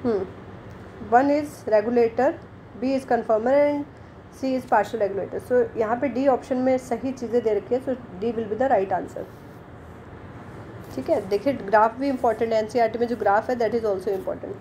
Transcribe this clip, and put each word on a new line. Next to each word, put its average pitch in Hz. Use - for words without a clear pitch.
हम्म, 208
वन 277
is 294
regulator, 240
B -
is 262
conformer 226
and 285
C 262
is 247
partial 214
regulator। 196
So 247
यहाँ 220
पे 277
डी 254
ऑप्शन 254
में 254
सही 254
चीज़ें 240
दे 220
रखी 202
है, 262
so 277
D 208
will 226
be 214
the 269
right 190
answer। -
ठीक 262
है, 226
देखिए 208
ग्राफ 226
भी 277
इंपॉर्टेंट 226
है, 220
एनसीईआरटी 220
में 233
जो 240
ग्राफ 208
है 254
that 226
is 233
also 202
important। -